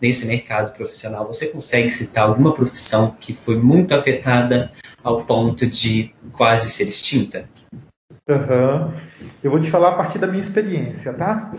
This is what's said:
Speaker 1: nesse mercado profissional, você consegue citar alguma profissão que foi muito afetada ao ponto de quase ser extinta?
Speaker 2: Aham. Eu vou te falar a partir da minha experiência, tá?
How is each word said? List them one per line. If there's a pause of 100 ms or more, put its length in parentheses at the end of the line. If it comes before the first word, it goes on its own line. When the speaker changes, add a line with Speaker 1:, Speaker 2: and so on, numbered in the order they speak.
Speaker 1:
nesse
mercado
profissional,
você
consegue
citar
alguma
profissão
que
foi
muito
afetada (320)
ao
ponto
de (200)
quase
ser
extinta? (800)
Speaker 2:
Aham. (500)
Eu
vou
te
falar
a
partir
da
minha
experiência,
tá?